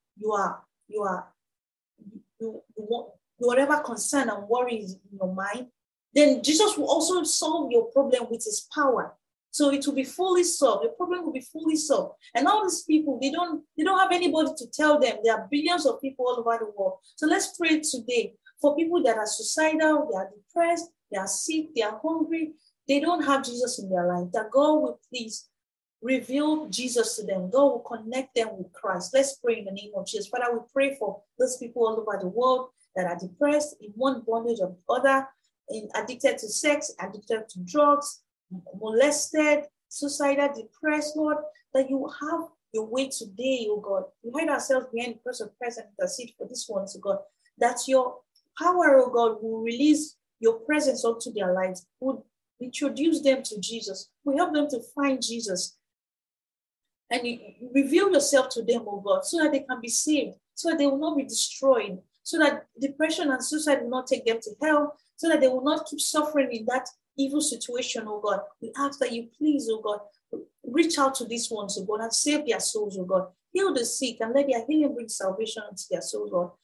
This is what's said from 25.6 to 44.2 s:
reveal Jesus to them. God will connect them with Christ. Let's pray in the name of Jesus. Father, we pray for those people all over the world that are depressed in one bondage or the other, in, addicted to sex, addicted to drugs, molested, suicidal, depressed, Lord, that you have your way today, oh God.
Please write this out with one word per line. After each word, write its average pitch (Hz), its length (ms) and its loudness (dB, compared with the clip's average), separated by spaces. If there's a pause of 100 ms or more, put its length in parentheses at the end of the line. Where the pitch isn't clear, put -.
reveal 262 680 0
Jesus 233 480 0
to 208 80 -8
them. 185 240 -2
God 277 160 8
will 240 140 6
connect 233 560 -8
them 220 220 2
with 180 160 -12
Christ. 185 400 -4
Let's 269 220 4
pray 226 240 -2
in 202 60 -12
the 190 60 -8
name 208 240 -12
of 190 120 -6
Jesus. 196 200 -6
Father, 240 260 -2
we 226 60 -4 (140)
pray 277 240 2
for 202 240 -6 (160)
those 247 200 0
people 233 300 -2
all 220 120 -2
over 214 200 -4
the 185 80 -6
world 254 420 2 (260)
that 185 100 -2
are 175 120 -4
depressed 294 640 0
in 202 140 -18
one 254 300 -2
bondage 226 360 -2
or 185 140 -2
the - 180 -4
other, 269 340 2 (420)
in, 214 260 -10
addicted 233 440 -2
to 214 100 -10
sex, 294 500 0
addicted 214 500 -6
to 185 100 -14
drugs, 190 640 2 (580)
molested, 294 880 2 (220)
suicidal, 285 680 0
depressed, 302 600 -4
Lord, 302 220 0 (380)
that 262 140 4
you 269 200 -2 (120)
have 320 240 -4 (280)
your 220 120 -2
way 262 240 -2
today, 233 600 -4
oh 208 100 -2
God. 196 260 -4 (180)